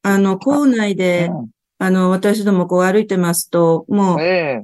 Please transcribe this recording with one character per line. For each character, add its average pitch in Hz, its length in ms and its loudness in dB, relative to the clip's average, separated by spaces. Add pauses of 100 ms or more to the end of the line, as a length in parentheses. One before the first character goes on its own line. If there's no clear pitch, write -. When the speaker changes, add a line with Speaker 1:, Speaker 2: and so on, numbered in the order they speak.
Speaker 1:
あ 196 160 0
の、 196 200 2
校 285 280 0
内 220 300 0
で、 175 340 0
Speaker 2:
あ、 175 40 -6
う - 100 -8
ん。 226 60 -14 (300)
Speaker 1:
あ 185 120 0
の、 185 200 2
私 202 340 0
ど 202 80 2
も 180 140 0
こ 180 120 0
う 180 40 2
歩 185 160 2
い 220 80 -2
て 196 100 -2
ま 175 160 0
す - 160 -6
と、 165 400 2
も 190 280 0
う、 151 40 -2
Speaker 2:
え 160 40 -2
え。 160 380 -2